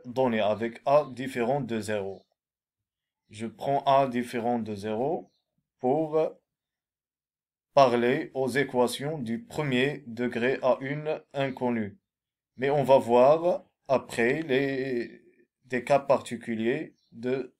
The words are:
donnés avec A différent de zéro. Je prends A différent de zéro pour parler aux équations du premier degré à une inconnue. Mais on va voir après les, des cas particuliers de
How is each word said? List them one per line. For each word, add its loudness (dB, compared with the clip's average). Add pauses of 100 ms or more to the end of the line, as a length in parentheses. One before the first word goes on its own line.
donnés 0
avec -2
A 4
différent -4
de -4
zéro. -6 (1040)
Je -10
prends -4
A 4
différent -2
de -6
zéro -4 (460)
pour 0 (1500)
parler 4
aux -2
équations -2
du -6
premier -2
degré -2
à 2
une -6 (120)
inconnue. -4 (580)
Mais -2
on 2
va 8
voir 4 (220)
après 0
les, -4 (420)
des -6
cas 2
particuliers -2 (180)
de -6